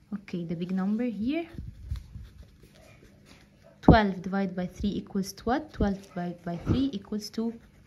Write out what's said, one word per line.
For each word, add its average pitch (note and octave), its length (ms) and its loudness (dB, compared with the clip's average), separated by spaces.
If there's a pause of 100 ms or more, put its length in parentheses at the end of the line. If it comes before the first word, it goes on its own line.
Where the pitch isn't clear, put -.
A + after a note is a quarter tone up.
(140)
Okay, F3 300 -6
the E3 120 -4
big F3+ 160 -4
number G3+ 320 0
here. B3 420 -2 (2250)
Twelve G3 400 8
divided F#3+ 340 -2
by F3+ 100 -2
three G3+ 240 -2
equals - 440 -4
to - 100 -18
what? C#4+ 280 0
Twelve G3 280 2
divided F3 420 -8
by F3 140 -4
three C4 360 2
equals G#3+ 380 -6
to A3+ 220 -2 (340)